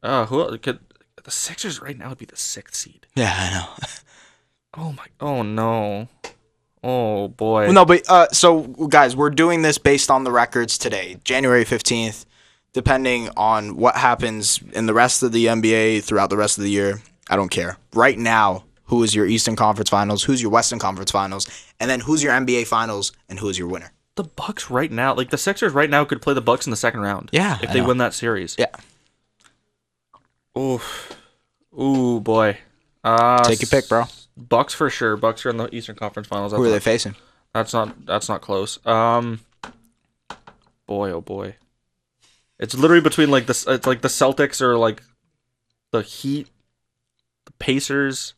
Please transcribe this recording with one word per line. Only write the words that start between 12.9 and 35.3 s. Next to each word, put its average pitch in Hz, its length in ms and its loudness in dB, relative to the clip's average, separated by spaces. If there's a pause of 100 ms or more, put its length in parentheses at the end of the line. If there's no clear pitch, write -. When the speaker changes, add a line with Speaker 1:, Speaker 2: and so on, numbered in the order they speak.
Speaker 2:
on 107 400 0
what 117 200 2
happens 117 640 0 (140)
in 113 140 -2
the 110 80 0
rest 120 260 4
of 123 100 0
the 113 160 2
N 113 140 2
B 110 140 4
A 110 240 2
throughout 101 320 0
the 98 60 -2
rest 104 200 0
of 101 60 -4
the 101 80 -2
year, 101 320 -2 (260)
I 92 60 0
don't 98 140 0
care. 90 280 -6 (160)
Right 117 240 4
now, 110 460 0 (220)
who 120 180 0
is 104 100 0
your 104 140 2
Eastern 110 280 0
Conference 107 360 0
Finals? 101 320 0
Who's 131 180 0
your 113 80 -2
Western 117 300 2
Conference 95 320 -6
Finals? 98 360 -4 (320)
And 117 80 -4
then 127 120 -2
who's 147 240 -2
your 139 100 2
N 131 120 2
B 123 100 2
A 120 100 0
Finals? 110 460 -2 (180)
And 92 80 -12
who 101 120 -4
is 92 100 -6
your 90 80 -6
winner? 87 240 -10 (240)
Speaker 1:
The 202 80 -6
Bucks - 480 -12
right 131 200 -2
now, 123 220 0
like, 127 160 -4
the 147 80 -4
Sixers 196 360 -2
right 143 160 2
now 143 140 4
could 139 180 -4
play 143 120 0
the 127 80 0
Bucks 117 260 2
in 131 40 -4
the 110 60 -4
second 120 240 -2
round. 101 300 -6
Speaker 2:
Yeah, 180 300 0
Speaker 1:
If - 80 -8
Speaker 2:
I - 40 -6
Speaker 1:
they 127 80 0
Speaker 2:
know. 120 80 -2
Speaker 1:
win 127 100 2
that 120 160 0
series. 104 440 -4
Speaker 2:
Yeah. 120 80 2 (1900)
Speaker 1:
Oof. - 580 -6 (640)
Ooh, 127 400 2
boy. 107 380 2 (460)
Uh, 117 400 4
Speaker 2:
Take 117 180 2
your 113 80 -6
pick, 135 200 2
bro. 113 120 2
Speaker 1:
s-, - 260 -10 (100)
Bucks 123 360 0
for 151 160 -2
sure. 110 280 -2
Bucks 110 280 -2